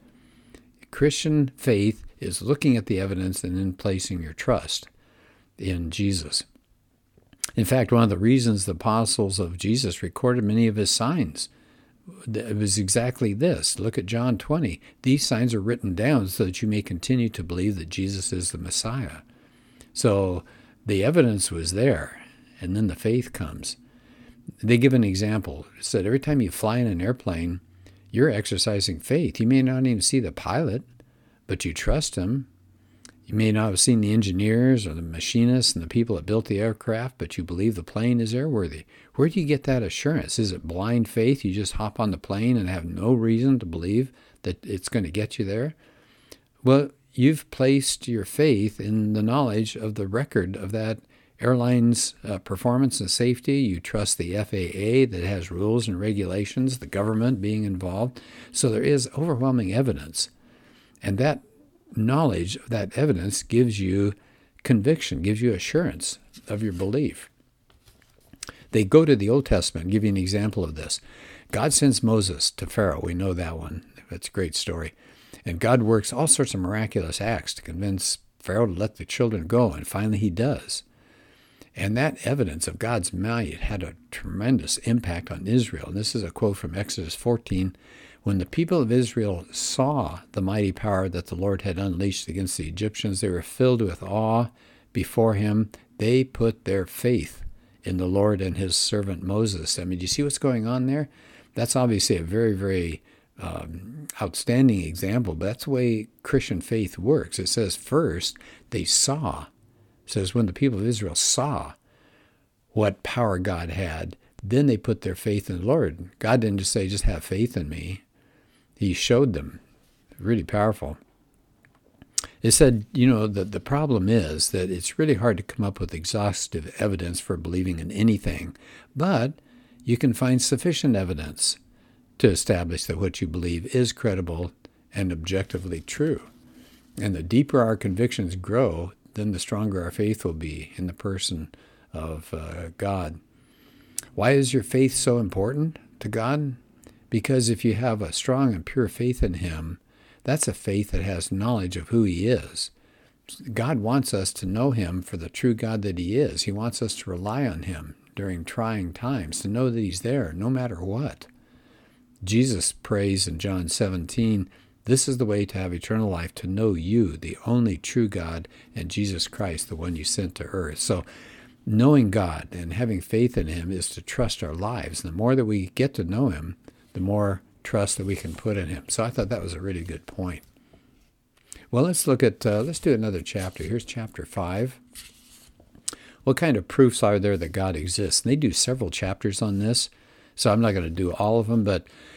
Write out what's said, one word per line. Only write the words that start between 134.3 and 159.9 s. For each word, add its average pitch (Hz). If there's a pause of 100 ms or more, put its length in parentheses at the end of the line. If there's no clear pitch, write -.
and 95
objectively 87
true. 147 (800)
And 101
the 80
deeper 127
our 110
convictions 98
grow, 92 (220)
then 107
the 92
stronger 104
our 85
faith 107
will 87
be 78
in 90
the 87
person 92 (440)
of, 80
uh, 82
God. 90 (920)
Why 113
is 135
your 127
faith 131
so 120
important 120 (200)
to 107
God? 127 (520)
Because 117
if 113
you 110
have 110
a 80
strong 131
and 87
pure 120
faith 123
in 92
him, 80 (460)
that's 151
a 104
faith 104
that -
has 92
knowledge 95
of 82
who 117
he 92
is. 92 (840)
God 123
wants 127
us 95
to -
know 113
him 92
for -
the 82
true 123
God 110
that 95
he 90
is. 139
He 104
wants 110
us 110
to -
rely 104
on 85
him 80 (180)
during 92
trying 107
times, 101
to -
know 123
that 117
he's 92